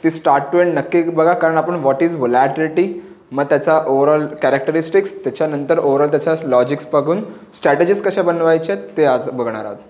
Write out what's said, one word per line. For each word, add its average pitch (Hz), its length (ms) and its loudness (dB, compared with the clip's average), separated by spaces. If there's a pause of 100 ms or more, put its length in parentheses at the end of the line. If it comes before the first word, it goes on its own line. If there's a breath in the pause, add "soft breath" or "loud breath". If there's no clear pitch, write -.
ती 160 160 0
start 143 340 2
to 175 100 4
end 165 140 0
नक्की 170 240 0
बघा, 165 320 2
कारण 165 220 0
आपण 165 280 -2
what 135 240 2
is 170 160 -4
volatility, 151 640 0 (440 loud breath)
मग 139 160 -2
त्याचा 151 280 2 (140)
overall 147 340 2 (180)
characteristics, 156 720 0 (100)
त्याच्यानंतर 147 560 -2
overall 143 320 2
त्याच्या 156 240 0 (140)
logics 127 440 0
बघून 160 300 0 (320 loud breath)
strategies 185 480 0
कशा 190 200 -2
बनवायच्या 165 520 0
आहेत 202 120 -10 (100)
ते 156 80 2
आज 127 240 0
बघणार 117 360 -6
आहोत. 104 120 -12 (140)